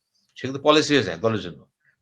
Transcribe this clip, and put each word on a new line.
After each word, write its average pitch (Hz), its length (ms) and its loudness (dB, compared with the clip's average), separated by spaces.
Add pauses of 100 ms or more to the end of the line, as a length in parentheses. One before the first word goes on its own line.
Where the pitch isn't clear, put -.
(360)
সে - 120 -12
কিন্তু 135 140 -10
পলিসি 147 320 4
হয়ে 131 100 4
যায় 87 140 -6
দলের 110 220 0
জন্য। 85 300 -14 (320)